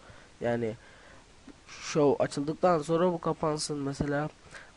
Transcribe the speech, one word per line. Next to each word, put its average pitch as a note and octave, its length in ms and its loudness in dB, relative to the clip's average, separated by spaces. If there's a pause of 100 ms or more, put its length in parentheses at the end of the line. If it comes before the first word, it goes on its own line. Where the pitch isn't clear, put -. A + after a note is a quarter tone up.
(400)
Yani A#2 360 -2 (880)
show - 580 2
açıldıktan D3+ 580 0
sonra E3 300 2
bu E3+ 80 -6
kapansın. D3+ 580 -2
Mesela C#3+ 520 -2 (460)